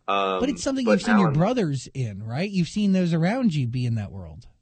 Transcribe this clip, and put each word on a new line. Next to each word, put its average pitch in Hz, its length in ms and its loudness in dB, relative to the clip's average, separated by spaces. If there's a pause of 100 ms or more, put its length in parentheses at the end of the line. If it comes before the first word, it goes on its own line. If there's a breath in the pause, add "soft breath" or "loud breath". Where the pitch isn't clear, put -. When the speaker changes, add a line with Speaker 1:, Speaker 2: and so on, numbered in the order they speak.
Speaker 1:
Um, 98 320 0
Speaker 2:
But 123 80 0
it's 240 140 -4
something 269 240 -2
Speaker 1:
but 107 60 4
Speaker 2:
you've 202 100 4
seen 214 140 4
Speaker 1:
now 202 40 6
Speaker 2:
your 175 80 4
Speaker 1:
I'm 135 60 0
Speaker 2:
brothers 170 600 0
in, 107 300 -6
right? 139 260 -4
You've 180 180 0
seen 208 240 0
those 180 200 2
around 185 420 2
you 135 120 0
be 123 200 -2
in 117 100 0
that 104 140 -6
world. 85 360 -14 (160)